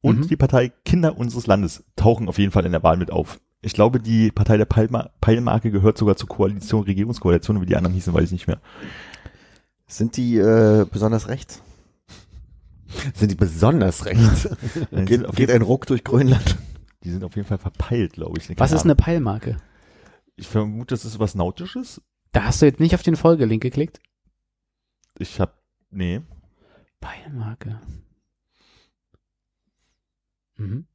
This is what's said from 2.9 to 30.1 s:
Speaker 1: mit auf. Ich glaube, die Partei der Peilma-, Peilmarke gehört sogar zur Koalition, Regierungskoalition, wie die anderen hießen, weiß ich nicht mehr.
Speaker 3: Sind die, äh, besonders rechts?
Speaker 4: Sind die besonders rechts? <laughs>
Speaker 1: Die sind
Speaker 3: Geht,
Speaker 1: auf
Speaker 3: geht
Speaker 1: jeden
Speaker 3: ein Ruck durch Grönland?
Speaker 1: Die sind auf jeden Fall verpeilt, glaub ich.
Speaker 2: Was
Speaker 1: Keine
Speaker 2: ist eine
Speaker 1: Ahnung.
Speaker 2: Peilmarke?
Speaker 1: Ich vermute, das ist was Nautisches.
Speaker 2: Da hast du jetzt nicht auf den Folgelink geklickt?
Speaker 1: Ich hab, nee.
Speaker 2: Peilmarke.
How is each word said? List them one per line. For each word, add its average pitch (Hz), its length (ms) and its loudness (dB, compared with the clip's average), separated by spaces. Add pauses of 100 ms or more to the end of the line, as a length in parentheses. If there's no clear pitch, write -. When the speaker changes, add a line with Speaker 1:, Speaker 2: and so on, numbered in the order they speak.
Speaker 1:
mit 90 140 -4
auf. 82 280 -4 (220)
Ich 110 120 -8
glaube, 117 260 4
die 110 320 2
Partei 104 260 2
der 107 80 4
Peilma-, 113 440 0 (120)
Peilmarke 117 500 0
gehört 101 260 4
sogar 104 180 2
zur - 140 -12
Koalition, 101 540 -2
Regierungskoalition, 98 800 0
wie 90 40 -4
die 90 100 0
anderen 90 200 -2
hießen, 87 180 -4
weiß 82 120 2
ich 90 60 -6
nicht 90 160 -6
mehr. - 120 -4 (1300)
Speaker 3:
Sind - 300 -6
die, 120 200 0
äh, 107 540 6
besonders 110 360 -2
rechts? - 340 -12 (1500)
Speaker 4:
Sind 107 160 0
die 92 40 -2
besonders 95 720 0
rechts? 110 420 4 (240)
<laughs> 165 200 -8
Speaker 1:
Die - 40 -10
sind 95 120 0
Speaker 3:
Geht, 117 180 2
Speaker 1:
auf - 100 -10
Speaker 3:
geht 123 140 2
Speaker 1:
jeden 123 40 4
Speaker 3:
ein 113 100 6
Ruck 120 240 0
durch 127 160 -2
Grönland? 131 540 2 (460)
Speaker 1:
Die 90 60 -10
sind 92 140 -6
auf 87 120 -12
jeden 101 120 -8
Fall 101 100 -4
verpeilt, - 560 -4
glaub 82 240 -10
ich. - 140 -12
Speaker 2:
Was 90 40 -10
Speaker 1:
Keine 139 200 -2
Speaker 2:
ist 151 80 -2
eine 165 100 4
Speaker 1:
Ahnung. 151 40 4
Speaker 2:
Peilmarke? 120 600 -4 (800)
Speaker 1:
Ich - 120 -20
vermute, 107 480 -6
das - 100 -10
ist 107 140 -14
was 107 160 -2
Nautisches. 131 680 -8 (320)
Speaker 2:
Da 107 120 0
hast - 160 0
du 156 60 6
jetzt 135 120 2
nicht 165 160 2
auf 175 80 -4
den 165 120 2
Folgelink 127 480 2
geklickt? 143 360 -6 (1160)
Speaker 1:
Ich - 220 -10
hab, - 180 -4 (320)
nee. 95 320 -6 (800)
Speaker 2:
Peilmarke. 110 760 -14 (2750)